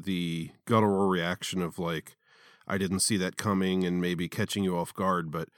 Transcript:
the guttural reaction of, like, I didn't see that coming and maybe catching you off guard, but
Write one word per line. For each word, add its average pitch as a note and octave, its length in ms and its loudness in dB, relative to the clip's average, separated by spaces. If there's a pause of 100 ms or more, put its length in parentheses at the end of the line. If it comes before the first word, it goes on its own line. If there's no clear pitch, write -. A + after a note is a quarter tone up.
the E2+ 480 -4 (140)
guttural G#2 420 4
reaction F#2 540 0
of, E2 160 -4
like, E2+ 380 -4 (520)
I G2 100 -2
didn't F#2+ 240 0
see G#2+ 160 2
that F#2 200 -2
coming F#2+ 480 2
and F2+ 160 0
maybe F2 260 -2
catching G2+ 360 -2
you F2+ 140 0
off E2+ 160 -4
guard, F2+ 380 0
but E2 260 -6